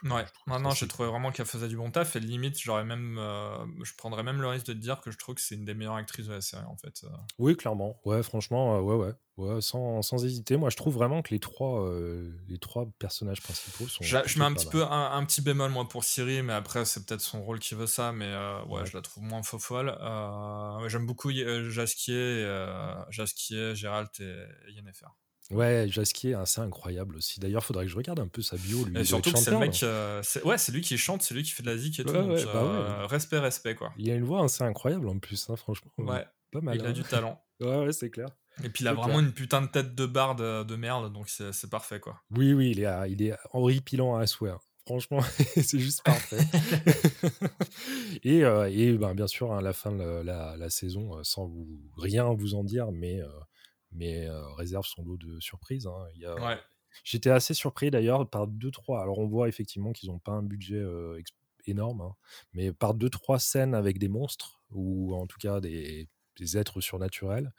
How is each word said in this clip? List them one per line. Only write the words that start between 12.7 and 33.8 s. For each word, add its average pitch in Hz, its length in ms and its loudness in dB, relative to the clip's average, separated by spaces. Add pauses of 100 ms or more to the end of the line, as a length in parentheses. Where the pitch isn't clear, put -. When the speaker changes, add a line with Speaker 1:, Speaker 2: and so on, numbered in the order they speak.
Speaker 1:
personnages 98 420 -4
principaux - 480 -8
sont 85 200 -4
Speaker 2:
J'a-, 131 160 4
je - 120 0
Speaker 1:
plutôt - 20 0
Speaker 2:
mets 147 60 6
un 147 80 4
Speaker 1:
pas 143 100 0
Speaker 2:
petit - 20 -2
Speaker 1:
mal. - 20 -10
Speaker 2:
peu 160 160 2
un, 143 340 2
un 143 80 2
petit - 160 2
bémol, 139 300 2
moi, 123 160 -2
pour 120 160 -6
Ciri, 131 400 0
mais 120 100 0
après, 110 320 0
c'est 104 200 -2
peut-être 110 160 -4
son 107 220 -6
rôle 110 160 -6
qui - 160 -6
veut 113 120 -2
ça, 120 240 0
mais, 110 160 -4
euh, 101 380 -4
ouais, 98 200 -4
Speaker 1:
Ouais. - 0 -
Speaker 2:
je 92 100 -8
la 92 60 -8
trouve - 220 -14
moins 110 200 -6
fofolle. 123 560 -4
Euh, 104 840 -6
mais 113 80 -4
j'aime 117 160 -2
beaucoup 123 240 -4
Ye-, 131 140 -2
euh, 117 260 -2
Jasquier, 117 460 -2
euh, 98 800 -2 (160)
Jasquier, 110 680 -4
Geralt 104 440 -4
et, 92 260 -10 (220)
et 101 60 -20
Yennefer. 101 340 -18 (440)
Speaker 1:
Ouais, 117 380 6
Jasquier, 107 460 0
hein, 95 100 -2
c'est - 160 0
incroyable 92 560 -6
aussi. - 220 -6
D'ailleurs, 101 260 0
faudrait 92 200 -2
que 92 60 -4
je 85 60 -6
regarde 151 220 -4
un 104 80 -2
peu 113 160 -8
sa - 160 -4
bio, 104 260 -2
lui, 95 140 -2
Speaker 2:
Et 110 40 4
Speaker 1:
il - 40 2
doit 117 120 4
Speaker 2:
surtout - 0 -
Speaker 1:
être 170 140 4
Speaker 2:
que 120 60 8
c'est 120 120 6
le - 60 6
Speaker 1:
chanteur, - 0 -
Speaker 2:
mec, 147 240 4
Speaker 1:
là. - 20 -
Speaker 2:
euh, 107 400 0
c'est, - 200 -2
ouais, 214 140 4
c'est 190 140 2
lui 135 100 -2
qui 131 160 0
chante, 185 240 0
c'est - 120 -2
lui 135 100 -2
qui 156 80 -4
fait - 120 -8
de 120 60 -2
la 117 80 0
zik 151 220 -2
et 131 60 -2
Speaker 1:
Ouais, - 0 -
Speaker 2:
tout, 147 120 2
donc, 180 260 4
Speaker 1:
ouais, - 40 -2
bah 113 180 4
ouais. 104 360 0
Speaker 2:
euh, 101 40 -2
respect, 147 340 0
respect, 123 360 0
quoi. 113 200 -8